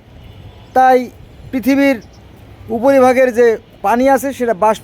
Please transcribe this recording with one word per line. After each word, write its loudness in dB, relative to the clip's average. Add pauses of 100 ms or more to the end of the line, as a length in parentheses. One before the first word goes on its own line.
(720)
তাই 4 (540)
পৃথিবীর 0 (720)
উপরিভাগের 2
যে 2 (340)
পানি -2
আছে, 0
সেটা -4
বাষ্প -2